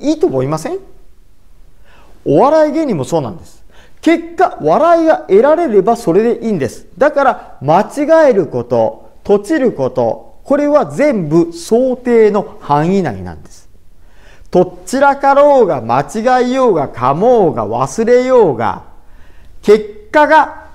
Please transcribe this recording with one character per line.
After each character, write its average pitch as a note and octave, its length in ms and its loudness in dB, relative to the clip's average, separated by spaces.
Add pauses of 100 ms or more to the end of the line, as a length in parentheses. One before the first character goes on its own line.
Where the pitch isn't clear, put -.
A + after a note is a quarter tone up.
い D4 120 0
い D4+ 60 -10
と F#4 80 0
思 C3+ 160 -2
い C3+ 40 -4
ま D#3 100 -4
せ E3 120 -8
ん？ F#4+ 100 -8 (1500)
お C#3+ 160 2
笑 D4+ 280 2
い C4 40 -6
芸 D#4 140 -2
人 G#3 100 -2
も B2+ 80 -6
そ E3 140 -2
う - 20 -2
な A#2+ 80 -6
ん F#2 80 -14
で - 80 -20
す。 - 180 -20 (380)
結 - 340 0
果、 - 260 -2
笑 D4+ 420 2
い - 40 0
が D#4 140 4
得 G3 200 2
ら D4 140 2
れ E4+ 120 0
れ G#3 140 2
ば A3 140 0
そ F#3 180 -4
れ G3 80 2
で A3+ 240 -2
い A3+ 40 -4
い - 20 -2
ん F#3+ 80 -2
で B2 100 -4
す。 - 160 -18 (100)
だ C#4+ 160 0
か C#4+ 120 0
ら、 - 380 -4
間 D#3 200 2
違 D4+ 480 2
え A#3+ 40 4
る F#3+ 120 0
こ B2 180 -6
と、 A2+ 460 -2 (140)
と G3+ 160 2
ち D#4+ 180 -2
る B3+ 140 0
こ C3 180 -4
と、 - 540 -4
こ C#4 140 0
れ D4 100 0
は C#4+ 180 2
全 F#3+ 420 -2
部 E3 240 0
想 B3 440 -2
定 A#3 340 2
の G3 300 -4
範 D3+ 340 0
囲 G3 80 0
内 G#2 220 -6
な F2 100 -12
ん D2+ 80 -20
で - 80 -20
す。 - 180 -20 (840)
と F3+ 100 2
っ - 240 -6
ち C4 140 -4
ら C#4 180 2
か C#4 160 2
ろ C#4 300 4
う - 20 2
が、 D3 160 -2
間 A#2 200 0
違 B3 440 -2
え B3 60 -2
よ C4 180 0
う G3 60 2
が、 C#3 120 -2
噛 C3 280 -2
も G#3+ 340 2
う A#2+ 60 -2
が、 A2 100 -4
忘 C3 400 -4
れ B3 180 2
よ B3 280 2
う A#2+ 40 -4
が、 G2+ 280 -6 (800)
結 - 480 0
果 D4+ 160 2
が D4 480 0